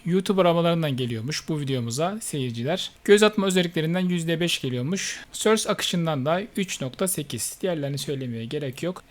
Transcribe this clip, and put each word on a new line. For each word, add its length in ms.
YouTube 360
aramalarından 560
geliyormuş 520
bu 100
videomuza 600
seyirciler. 720
Göz 200
atma 240
özelliklerinden 640
yüzde 300
beş 220
geliyormuş. 580
Search 380
akışından 560
da 160
üç 240
nokta 260
sekiz. 540
Diğerlerini 360
söylemeye 480
gerek 380
yok. 280